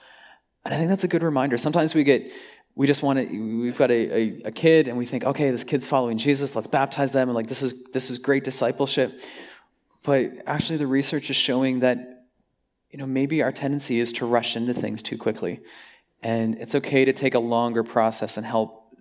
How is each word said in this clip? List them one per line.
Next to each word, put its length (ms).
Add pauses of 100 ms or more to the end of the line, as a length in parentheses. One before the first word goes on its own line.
(640)
And 80
I 40
think 120
that's 140
a 40
good 140
reminder. 380
Sometimes 340
we 100
get, 200 (500)
we 140
just 160
wanna, 220
we've 520
got 140
a, 20
a, 520
a 60
kid 360
and 100
we 80
think, 180
"Okay, 280
this 120
kid's 220
following 320
Jesus, 380
let's 100
baptize 460
them, 180
and, 60
like, 100
this 160
is, 300
this 180
is 80
great 260
discipleship." 760 (800)
But 300 (160)
actually 300
the 100
research 420
is 60
showing 460
that, 440 (640)
you 80
know, 80
maybe 380
our 80
tendency 480
is 140
to 120
rush 300
into 180
things 300
too 160
quickly. 400 (640)
And 320
it's 180
okay 320
to 80
take 220
a 40
longer 440
process 520
and 80
help 380 (200)